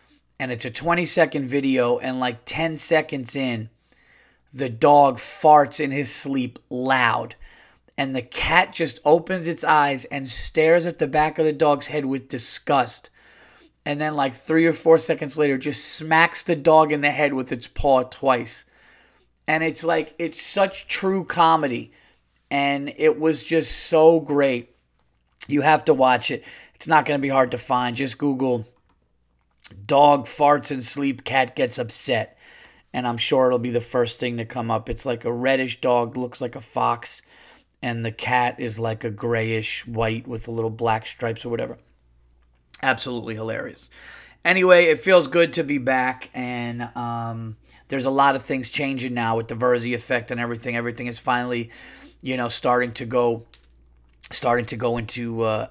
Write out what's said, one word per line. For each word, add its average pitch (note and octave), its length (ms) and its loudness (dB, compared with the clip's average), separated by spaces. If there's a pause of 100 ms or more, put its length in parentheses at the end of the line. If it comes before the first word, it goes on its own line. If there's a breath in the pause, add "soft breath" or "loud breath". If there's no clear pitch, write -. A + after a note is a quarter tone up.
(400 soft breath)
And B2+ 120 -6
it's A#2+ 140 -6
a B2+ 60 -8
twenty-second D#3+ 760 0
video, B2+ 520 0
and, B2+ 200 -6
like, B2 240 -4
ten D#3+ 320 -4
seconds D3+ 600 -2
in, A#2+ 340 -4 (800 soft breath)
the C3+ 160 -4
dog C#3 500 6
farts D3 600 4
in C#3 120 -2
his C#3 220 -2
sleep C3 460 -4 (100)
loud. B2 680 0 (600 soft breath)
And C3+ 180 -4
the B2 80 -4
cat F3+ 500 0
just - 320 -6
opens E3+ 420 2
its E3 160 -6
eyes C#3+ 420 2
and C3+ 220 -8
stares D#3+ 580 2
at E3+ 120 -6
the D3+ 100 0
back D3+ 320 0
of D#3+ 60 2
the D#3 80 2
dog's D3 340 2
head D3 180 -4
with C3+ 220 -6
disgust. - 840 -2 (760 soft breath)
And D3 160 -4
then, D#3 140 -2
like, C#3 180 0
three D#3+ 320 2
or E3 80 4
four D#3+ 240 6
seconds D#3 400 -4
later, C#3+ 200 2
just C#3 360 -6
smacks D#3+ 500 2
the E3+ 120 -2
dog D#3 360 6
in D3 100 -2
the C#3+ 100 2
head C#3 220 0
with C3 180 -4
its A#2+ 160 -8
paw C3 360 2
twice. B2 600 -2 (840 soft breath)
And D#3 160 0
it's D#3+ 200 -2
like, D#3+ 340 -2
it's D#3+ 240 -6
such - 460 -2
true F#3+ 360 -2
comedy. D#3+ 720 2 (560 soft breath)
And C#3+ 480 -2
it D3+ 220 4
was D#3 240 0
just D#3+ 280 0 (160)
so D#3+ 320 8
great. C#3 560 0 (720)
You C#3+ 140 0
have D3+ 240 4
to D#3+ 80 8
watch B2+ 380 2
it. B2+ 120 -8 (320 loud breath)
It's - 120 -12
not D#3 180 4
gonna D3 140 -2
be C#3 100 -2
hard C3 220 2
to A#2+ 60 -4
find. B2 380 -2
Just B2+ 220 -6
Google C3 480 -2 (1200)
"dog C#3 400 6
farts C#3+ 440 2
and C3 140 -6
sleep, C#3 400 -6
cat C3 320 -2
gets B2+ 220 -2
upset." A2+ 600 -4 (560 soft breath)
And B2 140 -4
I'm A#2+ 100 -2
sure C3 300 2
it'll B2+ 120 2
be A#2+ 120 -4
the A#2 100 0
first A#2+ 380 -2
thing A#2+ 180 -4
to A2+ 80 -6
come A2+ 240 -6
up. A2 200 -2
It's A#2+ 160 -8
like A#2 180 -6
a A#2+ 80 -4
reddish B2+ 500 -2
dog, A#2+ 360 0
looks B2 240 -8
like A#2+ 140 -8
a B2+ 60 -14
fox. A#2 600 -4 (600 soft breath)
And A#2 240 -4
the A2+ 60 -4
cat B2 480 -2
is A2+ 200 -6
like A2 240 -4
a A#2 60 -4
grayish A2+ 800 -4
white A2+ 400 -4
with A#2 200 -10
a A#2+ 40 -10
little A2+ 180 -4
black A2+ 360 -2
stripes A2+ 400 -8
or B2 40 -8
whatever. A#2 280 -6 (1040)
Absolutely B2 540 -4
hilarious. A2 540 -8 (560 loud breath)
Anyway, F3+ 400 6
it D#3 140 4
feels F3+ 280 4
good E3+ 260 2
to E3 100 -2
be C#3+ 140 -4
back. B2+ 560 -2
And, A#2+ 600 -8
um, A#2 640 -8 (300 soft breath)
there's C3+ 180 -4
a C3+ 60 0
lot C#3 240 4
of B2 80 -8
things C3 260 -6
changing C3 440 -6
now A2+ 240 -2
with A#2 100 -6
the B2+ 80 -10
Verzi B2 380 0
effect A#2 380 -4
and A#2+ 80 -6
everything. A#2+ 360 -6
Everything A#2 320 -6
is A#2 120 -10
finally, B2 520 -4 (500 loud breath)
you C3 160 -6
know, A#2+ 100 -4
starting B2 460 0
to A#2 120 -10
go, A#2 400 0 (840)
starting A#2+ 340 0
to B2 100 -10
go A#2 220 -2
into, A2+ 460 -6
uh, A2 280 -2